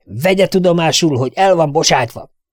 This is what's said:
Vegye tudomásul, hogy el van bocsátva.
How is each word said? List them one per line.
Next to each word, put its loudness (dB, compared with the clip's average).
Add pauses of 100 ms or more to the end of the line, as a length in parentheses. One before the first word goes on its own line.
Vegye -2
tudomásul, 0
hogy -4
el 2
van 0
bocsátva. -2 (220)